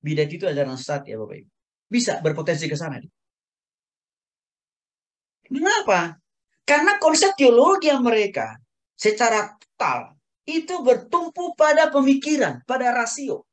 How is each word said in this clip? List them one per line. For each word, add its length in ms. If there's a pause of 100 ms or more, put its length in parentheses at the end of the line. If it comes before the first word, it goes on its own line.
Bidat 320
itu 160
ajaran 320
sesat 320
ya 80
Bapak 240
Ibu. 60 (420)
Bisa 320
berpotensi 480
ke 40
sana. 200 (2500)
Mengapa? 640 (480)
Karena 320
konsep 400
teologi 560
yang 120
mereka 520 (360)
secara 680 (200)
total 400 (240)
itu 400
bertumpu 720
pada 320
pemikiran, 800
pada 240
rasio. 640